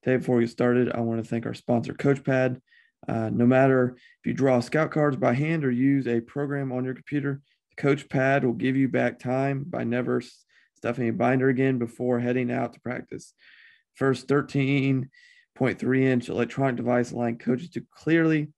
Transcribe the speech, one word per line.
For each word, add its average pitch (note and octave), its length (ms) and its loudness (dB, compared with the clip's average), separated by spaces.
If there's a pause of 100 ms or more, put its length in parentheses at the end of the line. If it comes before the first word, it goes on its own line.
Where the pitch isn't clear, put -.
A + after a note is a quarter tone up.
Today, B2+ 140 2
before B2 200 0
we A#2 80 4
get A#2 60 -4
started, B2 420 2
I - 80 -4
want A2+ 220 -2
to A2 60 -10
thank A2+ 180 -4
our A#2 80 -6
sponsor, - 400 -2
CoachPad. C3+ 680 0 (480)
Uh, A2+ 220 -2
no A#2+ 160 2
matter C3 500 4
if - 300 -14
you A#2 60 -2
draw B2+ 280 2
scout D3+ 300 -2
cards D3 260 0
by B2+ 160 0
hand D3+ 320 -2
or C3 60 0
use C3 360 2
a A#2 140 0
program C#3 520 -6
on B2+ 120 -4
your C3 100 -6
computer, C#3+ 460 -6 (360)
the - 60 -12
CoachPad C#3 600 2
will B2 80 2
give B2+ 240 -2
you C3+ 120 2
back B2 300 -2
time C3+ 460 -2
by A#2+ 200 -6
never B2 340 -2
s-, - 260 -12 (300)
stuffing A#2+ 340 -4
a A2+ 40 -2
binder B2+ 360 2
again C3 300 2
before A#2+ 420 -2
heading B2 300 -2
out B2 220 -4
to - 80 -20
practice. - 540 -12 (600)
First C3+ 340 0
thirteen C#3 800 0 (440)
point B2+ 240 0
three C3 280 2
inch B2+ 220 0
electronic A#2+ 480 -2
device A#2+ 360 0
allowing A#2 260 -4
coaches C3 320 -4
to - 220 -12
clearly D#3+ 640 0